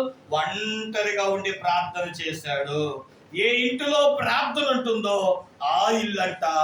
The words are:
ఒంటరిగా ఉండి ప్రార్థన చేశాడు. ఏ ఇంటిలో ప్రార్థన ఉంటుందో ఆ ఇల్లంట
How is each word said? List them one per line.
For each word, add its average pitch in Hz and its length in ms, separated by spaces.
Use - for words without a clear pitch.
ఒంటరిగా 208 960
ఉండి 196 220
ప్రార్థన 175 580
చేశాడు. 147 880
ఏ 202 120
ఇంటిలో 277 760
ప్రార్థన 262 560
ఉంటుందో 202 680
ఆ 202 280
ఇల్లంట 202 540